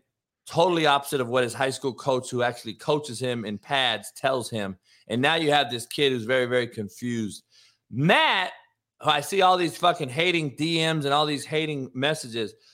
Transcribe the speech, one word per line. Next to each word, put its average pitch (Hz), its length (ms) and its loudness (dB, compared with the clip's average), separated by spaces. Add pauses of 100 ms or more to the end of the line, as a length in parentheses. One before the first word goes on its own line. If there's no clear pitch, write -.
(440)
totally 165 420 2
opposite 143 340 2
of 120 80 -2
what 127 160 2
his 113 100 -4
high 135 160 0
school 131 240 -4
coach, 127 340 -2
who 123 140 -2
actually 117 320 -4
coaches 147 460 -4
him 120 240 -4
in 104 140 -6
pads, 123 580 -2
tells 131 340 -2
him. 98 260 -6 (300)
And 120 160 -2
now 156 140 4
you 156 160 2
have 143 180 2
this 120 160 -8
kid 143 240 0
who's 123 140 -2
very, 127 220 2
very 123 200 2
confused. 113 800 -6 (480)
Matt, 190 580 4 (500)
I 151 200 2
see 190 220 -2
all 185 140 6
these 175 200 -2
fucking 170 320 0
hating 160 480 0
D 160 220 0
Ms 160 260 0
and 139 100 2
all 151 120 4
these 147 180 -4
hating 151 480 -4
messages. 127 640 -4 (180)